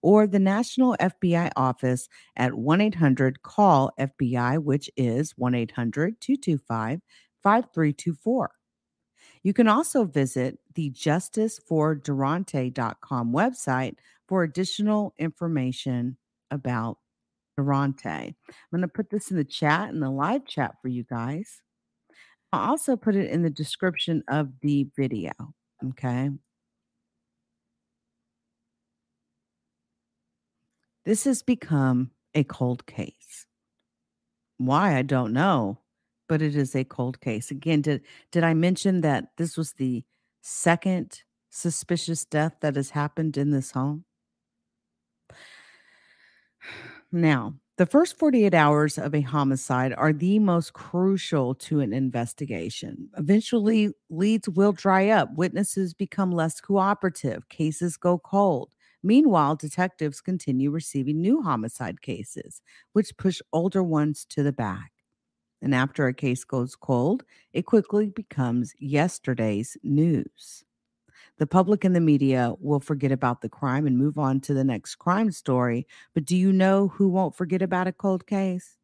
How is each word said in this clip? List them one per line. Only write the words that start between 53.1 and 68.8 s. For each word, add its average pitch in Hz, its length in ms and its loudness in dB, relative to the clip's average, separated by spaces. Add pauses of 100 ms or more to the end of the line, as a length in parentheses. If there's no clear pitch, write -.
Eventually, 214 760 2 (180)
leads 202 360 0
will 196 260 4
dry 190 360 2
up, 202 260 4
witnesses 180 600 -2
become 190 380 -2
less 165 280 -2
cooperative, 190 880 -2
cases 160 480 -4
go 180 220 2
cold. 190 560 0 (280)
Meanwhile, 185 540 6
detectives 156 640 -4
continue 143 500 -2
receiving 147 520 -4
new 254 180 2
homicide 113 600 -6
cases, - 580 -12 (320)
which - 240 0
push - 240 -2 (140)
older 185 280 0
ones 151 440 0
to - 160 -4
the 143 100 0
back. 98 400 -6 (680)
And 139 120 0
after 135 320 0
a 127 80 0
case 127 300 -2
goes 127 320 -4
cold, 139 480 0 (300)
it 175 80 -2
quickly 208 480 2
becomes 123 680 -4
yesterday's 127 1040 -2